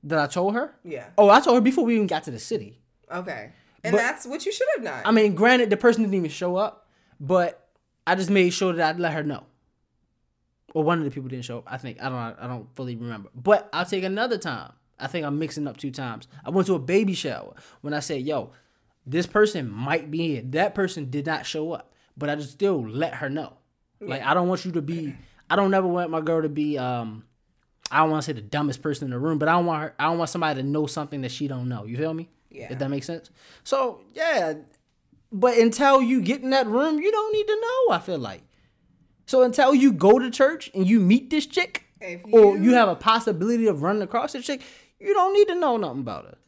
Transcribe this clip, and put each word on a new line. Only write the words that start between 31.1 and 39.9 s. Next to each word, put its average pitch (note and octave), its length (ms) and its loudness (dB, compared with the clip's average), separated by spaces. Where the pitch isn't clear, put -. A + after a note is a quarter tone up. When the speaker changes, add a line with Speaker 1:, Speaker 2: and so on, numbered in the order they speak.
Speaker 1:
that B2 100 -6
she D3 160 -8
don't B2+ 220 -6
know. G#2+ 160 -8
You A#2 120 -10
feel D#3+ 160 -4
me? E3 160 -10
Speaker 2:
Yeah. B2 220 -18
Speaker 1:
If B2+ 80 -10
that C#3 100 -4
makes C#3 160 -6
sense. - 240 -12
So, C4 380 -2
yeah. A#3 420 0
But A3+ 260 2
until C4 440 6
you B3 200 2
get B3+ 200 -2
in B3+ 100 -6
that C4 160 2
room, D4 320 0
you F#4+ 120 0
don't G#4+ 220 -2
need G#4+ 140 0
to G#4+ 140 0
know, B4 340 2
I E3 40 -2
feel E3+ 200 -6
like. G2 220 -10
So C4 180 4
until C4 300 4
you C4+ 200 8